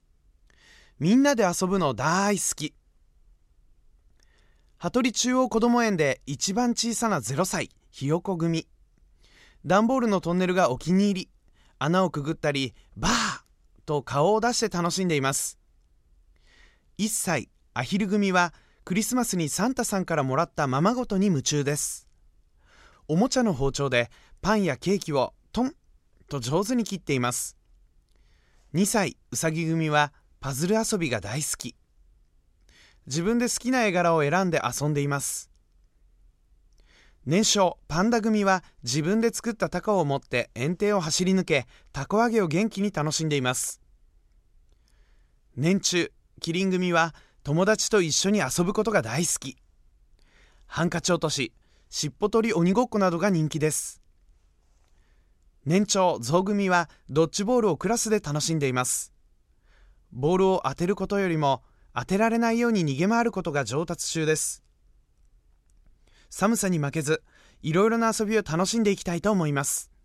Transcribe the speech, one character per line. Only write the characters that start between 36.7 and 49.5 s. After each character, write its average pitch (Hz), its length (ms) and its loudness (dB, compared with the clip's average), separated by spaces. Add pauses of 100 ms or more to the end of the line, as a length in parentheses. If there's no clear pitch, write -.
年 180 200 2
少、 190 440 2
パ 165 140 0
ン 226 80 2
ダ 233 120 2
組 214 220 2
は 190 180 2 (220)
自 131 180 -2
分 202 180 2
で 226 100 2
作 - 200 -6
っ - 40 -4
た 165 140 -2
タ 180 140 -4
コ 208 160 0
を 160 60 2
持 139 140 0
っ - 20 -12
て - 340 -4
園 147 260 -4
庭 208 180 2
を - 20 0
走 160 240 -2
り 185 80 4
抜 190 100 4
け、 151 240 0 (260)
タ 135 140 -6
コ 214 160 2
揚 240 60 4
げ 226 120 2
を 180 60 2
元 185 240 0
気 196 120 -6
に 208 100 0
楽 151 180 -2
し 160 140 -2
ん 156 40 -2
で 147 80 2
い 135 60 0
ま 127 120 0
す。 - 260 -8 (1800)
年 170 240 2
中、 - 320 0 (280)
キ 165 120 -4
リ 180 100 0
ン 190 80 0
組 180 220 0
は 165 240 2 (300)
友 160 180 2
達 214 260 2
と 202 120 4
一 160 80 -2
緒 190 200 0
に 208 100 2
遊 147 240 0
ぶ 202 80 0
こ 214 100 0
と 220 80 -4
が 185 120 2
大 123 220 -4
好 - 140 -2
き。 - 180 -12 (1120)